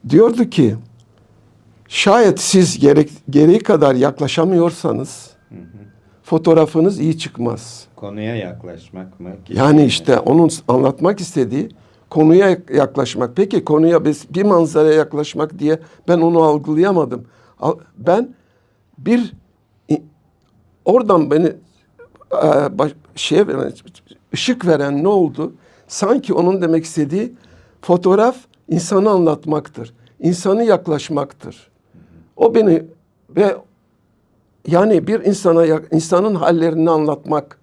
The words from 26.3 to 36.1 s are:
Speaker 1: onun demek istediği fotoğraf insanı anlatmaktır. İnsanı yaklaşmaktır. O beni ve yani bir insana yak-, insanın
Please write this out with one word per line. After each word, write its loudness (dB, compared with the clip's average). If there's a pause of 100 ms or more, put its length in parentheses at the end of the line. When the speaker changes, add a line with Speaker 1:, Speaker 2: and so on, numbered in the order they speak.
Speaker 1:
onun 0
demek 0
istediği -6 (480)
fotoğraf 0 (320)
insanı -2
anlatmaktır. -4 (260)
İnsanı -2
yaklaşmaktır. -4 (640)
O 2
beni 2 (480)
ve -2 (1120)
yani 2
bir -4
insana 2
yak-, -2
insanın 0